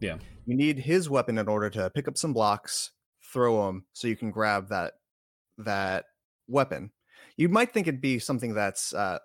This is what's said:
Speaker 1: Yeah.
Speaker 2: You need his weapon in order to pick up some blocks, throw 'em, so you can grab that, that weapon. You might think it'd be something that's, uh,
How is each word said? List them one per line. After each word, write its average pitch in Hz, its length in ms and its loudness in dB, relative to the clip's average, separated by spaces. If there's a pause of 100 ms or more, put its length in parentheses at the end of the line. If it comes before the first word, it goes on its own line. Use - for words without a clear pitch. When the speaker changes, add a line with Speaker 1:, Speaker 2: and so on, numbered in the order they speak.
Speaker 1:
Yeah. 90 180 -6 (280)
Speaker 2:
You 120 100 0
need 143 240 2
his 160 280 2
weapon 123 300 2
in 104 100 0
order 107 220 0
to 95 200 -2
pick 139 180 -4
up - 100 -6
some 156 140 -2
blocks, 107 580 0 (420)
throw 113 360 4
'em, 95 240 -6
so - 160 -4
you 110 80 0
can 110 140 -6
grab 101 380 2
that, 92 260 -2 (640)
that 98 480 -2 (420)
weapon. 117 420 0 (460)
You 165 120 4
might 226 240 4
think 190 160 0
it'd 135 120 -2
be 131 200 0
something 117 340 -4
that's, 104 400 -2
uh, 92 300 -2